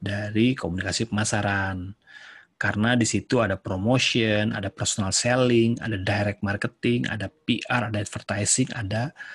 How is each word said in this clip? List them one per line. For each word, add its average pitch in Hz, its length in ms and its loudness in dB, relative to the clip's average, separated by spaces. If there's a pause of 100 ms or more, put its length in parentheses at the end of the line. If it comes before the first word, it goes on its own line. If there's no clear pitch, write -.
dari 107 560 0
komunikasi 92 560 -4
pemasaran. 101 800 -2 (640)
Karena 107 400 2
di 113 80 4
situ 107 320 0
ada 104 160 2
promotion, 107 960 2
ada 107 240 -4
personal 98 400 -2
selling, 120 640 4
ada 107 240 -4
direct 101 400 0
marketing, 120 640 0
ada 110 240 -4
P - 400 -10
R, 113 240 0
ada 104 80 -2
advertising, 101 720 -2
ada 110 400 -4 (220)